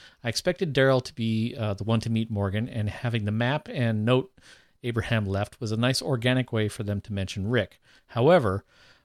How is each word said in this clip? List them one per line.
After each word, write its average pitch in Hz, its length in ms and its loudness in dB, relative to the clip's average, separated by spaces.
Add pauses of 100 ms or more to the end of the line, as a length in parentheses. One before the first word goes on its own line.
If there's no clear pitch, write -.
(240)
I 120 60 -4
expected 175 440 -2
Daryl 135 300 4
to - 100 -16
be, 113 440 -2
uh, 107 160 -2
the 98 100 -6
one 113 180 2
to 117 80 -4
meet 113 220 0
Morgan, 101 380 -2
and 107 200 -4
having 113 360 -4
the 104 80 0
map 120 360 0
and 113 360 0
note 127 260 2 (520)
Abraham 113 420 0
left 98 340 -4
was 110 140 -4
a 110 40 -2
nice 123 240 2
organic 127 520 0
way 107 160 2
for - 140 -8
them 101 180 -2
to - 120 -14
mention 98 360 -4
Rick. 117 320 0 (260)
However, 120 560 4 (400)